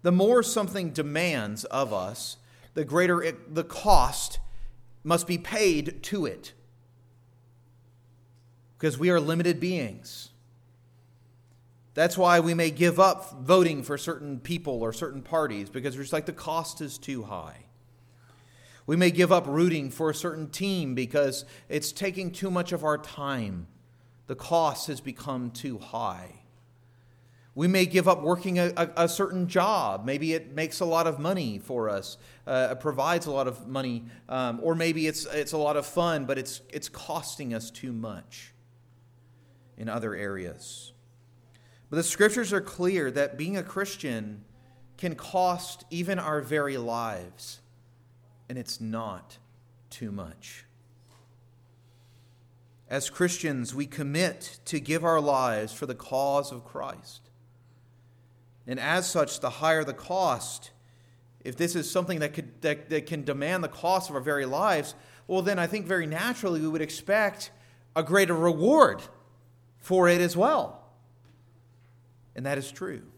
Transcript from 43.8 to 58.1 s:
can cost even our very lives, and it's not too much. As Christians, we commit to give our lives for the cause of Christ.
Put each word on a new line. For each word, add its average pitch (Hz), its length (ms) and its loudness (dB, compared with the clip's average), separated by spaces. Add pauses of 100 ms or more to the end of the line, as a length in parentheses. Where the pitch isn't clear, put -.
can 170 180 -4
cost 180 760 -2
even 175 300 -2
our 151 220 -2
very 139 360 0
lives, 117 840 -6 (880)
and 127 80 -8
it's - 240 -10
not 110 560 -8 (520)
too 110 220 -10
much. - 540 -14 (2250)
As 131 200 -4
Christians, 147 640 -2
we 139 120 -2
commit 151 800 -2
to 160 140 -4
give 156 240 -2
our 165 180 4
lives 127 520 2
for - 120 -6
the 127 100 -6
cause 139 560 0
of 120 140 -14
Christ. - 560 -12 (1400)